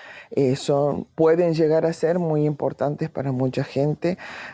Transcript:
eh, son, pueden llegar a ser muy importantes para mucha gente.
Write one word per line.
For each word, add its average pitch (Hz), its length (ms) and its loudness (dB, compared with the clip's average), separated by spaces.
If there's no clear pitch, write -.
eh, 135 240 2
son, 143 500 0
pueden 165 380 4
llegar 160 320 2
a 165 80 0
ser 165 240 0
muy 156 280 0
importantes 147 680 -2
para 139 200 -4
mucha 131 320 -2
gente. 151 540 -2